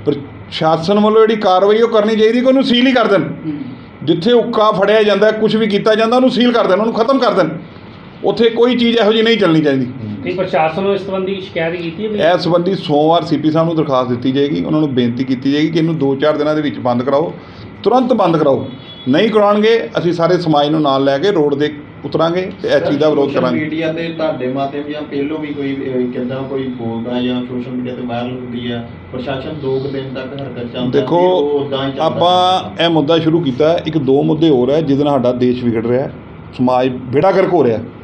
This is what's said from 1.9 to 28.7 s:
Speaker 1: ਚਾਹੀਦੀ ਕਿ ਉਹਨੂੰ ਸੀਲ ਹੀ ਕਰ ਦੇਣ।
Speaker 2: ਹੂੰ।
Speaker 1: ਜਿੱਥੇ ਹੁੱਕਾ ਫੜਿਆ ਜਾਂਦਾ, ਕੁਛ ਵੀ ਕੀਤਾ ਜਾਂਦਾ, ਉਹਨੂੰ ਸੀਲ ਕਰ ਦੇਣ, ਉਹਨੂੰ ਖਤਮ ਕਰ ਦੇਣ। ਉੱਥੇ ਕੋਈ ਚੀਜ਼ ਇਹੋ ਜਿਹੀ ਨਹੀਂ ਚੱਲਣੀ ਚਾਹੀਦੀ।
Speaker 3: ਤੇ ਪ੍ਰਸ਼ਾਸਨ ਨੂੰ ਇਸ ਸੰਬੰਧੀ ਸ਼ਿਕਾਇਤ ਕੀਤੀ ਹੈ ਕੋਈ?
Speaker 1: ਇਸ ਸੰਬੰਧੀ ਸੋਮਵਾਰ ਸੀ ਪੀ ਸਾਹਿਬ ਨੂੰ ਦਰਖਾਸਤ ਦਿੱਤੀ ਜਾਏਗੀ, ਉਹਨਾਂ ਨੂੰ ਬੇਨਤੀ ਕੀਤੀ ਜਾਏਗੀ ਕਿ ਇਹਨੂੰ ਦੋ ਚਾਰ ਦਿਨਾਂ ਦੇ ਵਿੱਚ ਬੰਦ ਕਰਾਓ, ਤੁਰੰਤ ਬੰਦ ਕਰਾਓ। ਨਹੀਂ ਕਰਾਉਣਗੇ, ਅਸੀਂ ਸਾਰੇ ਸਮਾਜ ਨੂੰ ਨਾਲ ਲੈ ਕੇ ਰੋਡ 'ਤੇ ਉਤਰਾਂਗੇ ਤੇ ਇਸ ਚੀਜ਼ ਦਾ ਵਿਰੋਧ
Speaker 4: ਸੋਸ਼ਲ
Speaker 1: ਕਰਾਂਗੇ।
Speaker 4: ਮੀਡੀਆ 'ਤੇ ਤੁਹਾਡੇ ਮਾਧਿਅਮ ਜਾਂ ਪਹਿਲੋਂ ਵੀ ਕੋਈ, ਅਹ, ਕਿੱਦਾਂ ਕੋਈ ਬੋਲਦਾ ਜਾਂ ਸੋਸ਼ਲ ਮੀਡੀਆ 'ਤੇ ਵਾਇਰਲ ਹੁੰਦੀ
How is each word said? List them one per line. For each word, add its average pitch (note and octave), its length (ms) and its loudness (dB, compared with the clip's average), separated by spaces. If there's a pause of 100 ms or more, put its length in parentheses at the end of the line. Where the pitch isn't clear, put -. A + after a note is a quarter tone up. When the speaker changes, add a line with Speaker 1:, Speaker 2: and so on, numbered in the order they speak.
Speaker 1:
ਚਾਹੀਦੀ A3+ 240 4
ਕਿ B3 60 0
ਉਹਨੂੰ C4 180 4
ਸੀਲ B3 220 2
ਹੀ C4+ 60 4
ਕਰ A#3 140 4
ਦੇਣ। G3 160 2
Speaker 2:
ਹੂੰ। - 360 -6 (440)
Speaker 1:
ਜਿੱਥੇ E3+ 300 2
ਹੁੱਕਾ A3 400 4
ਫੜਿਆ G#3 300 4
ਜਾਂਦਾ, G#3 280 4
ਕੁਛ G#3+ 240 0
ਵੀ A3 120 2
ਕੀਤਾ G#3 280 2
ਜਾਂਦਾ, A3 220 2
ਉਹਨੂੰ B3+ 140 4
ਸੀਲ A#3+ 220 2
ਕਰ A3 140 2
ਦੇਣ, F#3 140 2
ਉਹਨੂੰ A3+ 140 0
ਖਤਮ A#3 240 2
ਕਰ A#3 140 2
ਦੇਣ। F3+ 160 0 (760)
ਉੱਥੇ A3+ 260 2
ਕੋਈ A#3 260 2
ਚੀਜ਼ A#3 220 2
ਇਹੋ G#3+ 140 4
ਜਿਹੀ A3 100 2
ਨਹੀਂ A3+ 160 2
ਚੱਲਣੀ E3 220 4
ਚਾਹੀਦੀ। C3+ 260 0 (380)
Speaker 3:
ਤੇ F3+ 60 -4
ਪ੍ਰਸ਼ਾਸਨ F3+ 520 -2
ਨੂੰ G3 120 0
ਇਸ - 120 -6
ਸੰਬੰਧੀ F#3+ 340 -4
ਸ਼ਿਕਾਇਤ E3+ 340 -4
ਕੀਤੀ E3+ 300 -8
ਹੈ A3 40 -4
ਕੋਈ? G#3 100 -4
Speaker 1:
ਇਸ E3 220 2
ਸੰਬੰਧੀ F3 340 0
ਸੋਮਵਾਰ D#3 480 2
ਸੀ D3+ 140 -2
ਪੀ D3+ 140 0
ਸਾਹਿਬ D#3+ 180 2
ਨੂੰ E3 80 -2
ਦਰਖਾਸਤ C3 320 0
ਦਿੱਤੀ B2 240 -2
ਜਾਏਗੀ, C#3+ 320 0
ਉਹਨਾਂ D#3 160 0
ਨੂੰ C#3+ 140 0
ਬੇਨਤੀ A#2+ 300 0
ਕੀਤੀ C3 280 -2
ਜਾਏਗੀ D3+ 160 0
ਕਿ E3 100 0
ਇਹਨੂੰ D#3+ 200 0
ਦੋ C#3 180 0
ਚਾਰ D3 200 2
ਦਿਨਾਂ D3 180 0
ਦੇ D#3 80 -2
ਵਿੱਚ C#3+ 160 -4
ਬੰਦ A#2+ 240 0
ਕਰਾਓ, C#3 320 0 (480)
ਤੁਰੰਤ B3 300 2
ਬੰਦ F3+ 240 2
ਕਰਾਓ। C#3 320 2 (400)
ਨਹੀਂ F3+ 220 2
ਕਰਾਉਣਗੇ, G#3+ 580 2 (100)
ਅਸੀਂ E3 140 0
ਸਾਰੇ E3 260 2
ਸਮਾਜ D3+ 300 2
ਨੂੰ D#3 140 0
ਨਾਲ C#3 220 2
ਲੈ C#3 140 2
ਕੇ F#3+ 120 0
ਰੋਡ D3 240 2
'ਤੇ D3 200 -2 (300)
ਉਤਰਾਂਗੇ E3+ 480 -2 (100)
ਤੇ - 60 -4
ਇਸ C3 200 2
ਚੀਜ਼ C#3+ 100 0
ਦਾ D3+ 100 2
ਵਿਰੋਧ C#3+ 180 2
Speaker 4:
ਸੋਸ਼ਲ C#3 140 -2
Speaker 1:
ਕਰਾਂਗੇ। B2+ 200 0
Speaker 4:
ਮੀਡੀਆ D#3+ 320 -4
'ਤੇ E3 160 -6
ਤੁਹਾਡੇ D#3 400 -4
ਮਾਧਿਅਮ C#3+ 440 -6
ਜਾਂ D3+ 100 -8
ਪਹਿਲੋਂ C#3+ 360 -6
ਵੀ D3+ 80 -8
ਕੋਈ, C#3 300 -6
ਅਹ, B2+ 360 -4
ਕਿੱਦਾਂ B2+ 300 -6
ਕੋਈ C3+ 200 -6
ਬੋਲਦਾ A#2+ 600 -6
ਜਾਂ B2 200 -4
ਸੋਸ਼ਲ B2 280 -8
ਮੀਡੀਆ B2 240 -8
'ਤੇ B2 120 -10
ਵਾਇਰਲ A#2+ 240 -6
ਹੁੰਦੀ A#2+ 420 -8